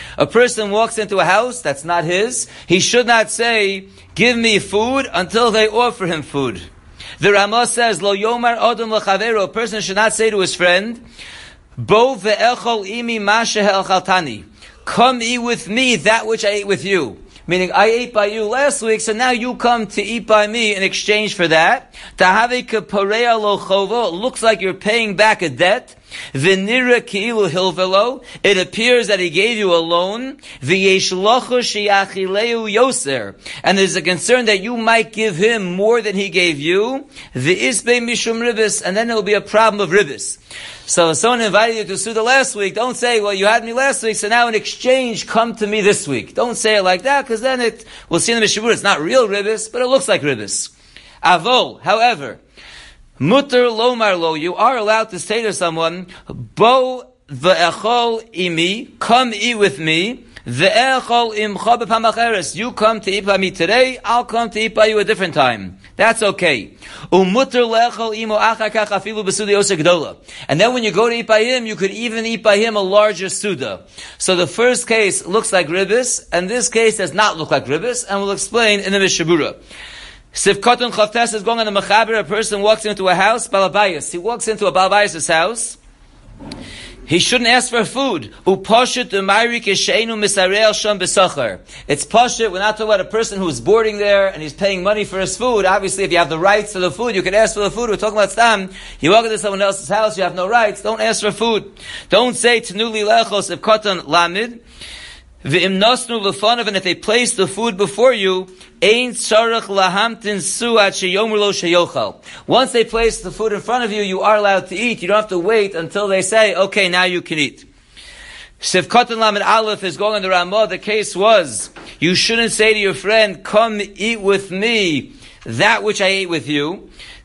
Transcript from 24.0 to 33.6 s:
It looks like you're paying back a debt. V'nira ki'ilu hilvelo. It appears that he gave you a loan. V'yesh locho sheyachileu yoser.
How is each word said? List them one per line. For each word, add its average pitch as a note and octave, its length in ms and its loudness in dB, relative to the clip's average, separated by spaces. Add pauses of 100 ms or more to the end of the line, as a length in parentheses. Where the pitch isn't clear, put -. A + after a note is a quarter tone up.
It E3 80 -6
looks B3 260 -6
like A3 200 2
you're F#3+ 120 -2
paying G#3+ 440 -2
back G#3+ 240 2
a E3+ 80 -2
debt. F3 440 0 (400)
V'nira G#3 720 2
ki'ilu G#3 440 -2
hilvelo. F#3 720 0 (200)
It G3 140 4
appears A3+ 500 2
that G3+ 120 0
he F3+ 100 -2
gave G#3 280 0
you G3 160 2
a E3+ 100 4
loan. F#3+ 540 -2 (240)
V'yesh F#3+ 500 2
locho A#3 480 2
sheyachileu G3+ 1120 -2
yoser. C#3 640 0 (260)